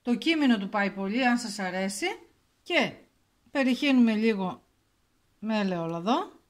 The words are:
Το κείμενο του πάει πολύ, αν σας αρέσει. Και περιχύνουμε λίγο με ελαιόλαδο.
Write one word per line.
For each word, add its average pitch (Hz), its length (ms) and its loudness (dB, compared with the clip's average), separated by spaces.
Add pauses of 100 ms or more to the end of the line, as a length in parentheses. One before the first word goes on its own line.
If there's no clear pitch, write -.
Το 240 140 0
κείμενο 285 420 2
του 196 120 -6
πάει 202 220 -2
πολύ, 202 340 -2
αν 240 120 4
σας 214 220 -8
αρέσει. 190 460 -4 (580)
Και 277 280 0 (600)
περιχύνουμε 254 600 4
λίγο 208 500 0 (760)
με 214 200 -4
ελαιόλαδο. 180 760 -2 (140)